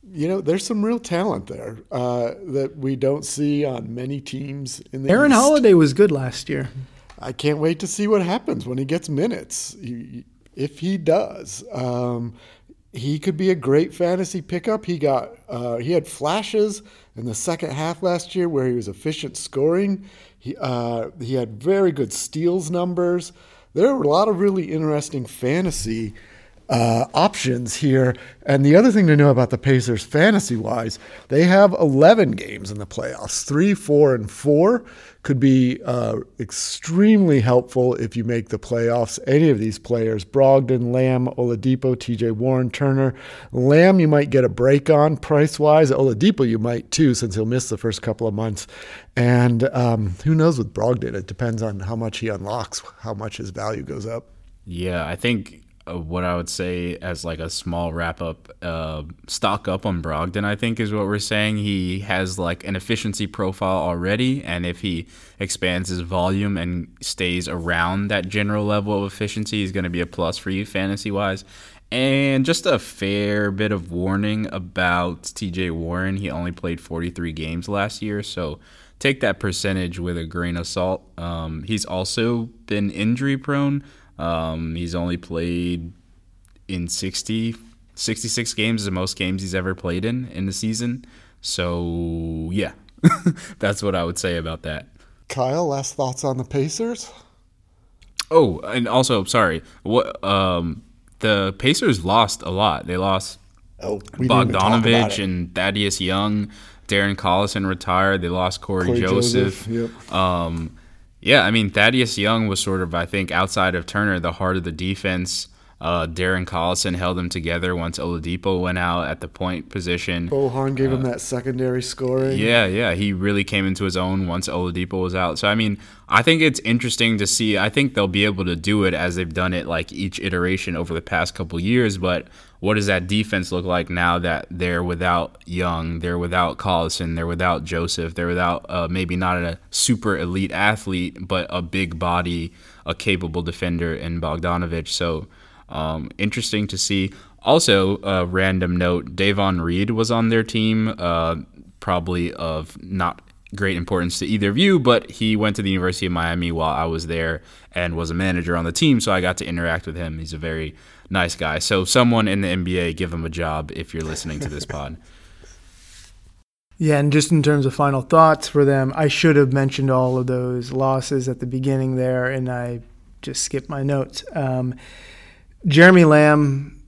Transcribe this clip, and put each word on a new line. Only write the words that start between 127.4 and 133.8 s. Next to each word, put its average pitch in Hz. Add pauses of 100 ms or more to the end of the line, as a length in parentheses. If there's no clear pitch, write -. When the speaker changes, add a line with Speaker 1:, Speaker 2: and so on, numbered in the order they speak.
Speaker 3:
I 104
think 139
they'll 101
be 98
able 98
to 87
do 98
it 90
as 87
they've 87
done 90
it, 85
like, 80
each 92
iteration 92
over 85
the 82
past 87
couple 85
years. 107
But 90 (320)
what 101
does 104
that 92
defense 101
look 90
like 87